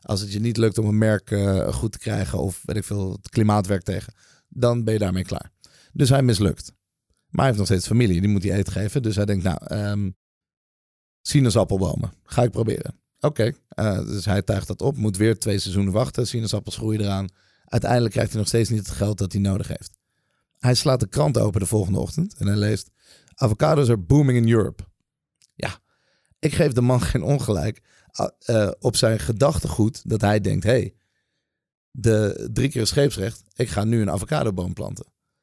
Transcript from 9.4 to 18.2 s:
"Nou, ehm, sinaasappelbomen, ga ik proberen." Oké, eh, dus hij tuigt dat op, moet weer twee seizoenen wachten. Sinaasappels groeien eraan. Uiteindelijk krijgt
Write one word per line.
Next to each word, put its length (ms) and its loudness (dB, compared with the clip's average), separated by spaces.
"Nou, 220 -2
ehm, 440 -4
sinaasappelbomen, 920 0
ga 200 0
ik 80 2
proberen." 480 -4
Oké, 320 0
eh, 360 -2
dus 200 -6
hij 160 2
tuigt 260 -2
dat 140 -8
op, 160 0
moet 200 -2
weer 220 2
twee 200 -2
seizoenen 340 0
wachten. 340 -2
Sinaasappels 500 -6
groeien 240 -2
eraan. 260 -2
Uiteindelijk 480 0
krijgt 180 0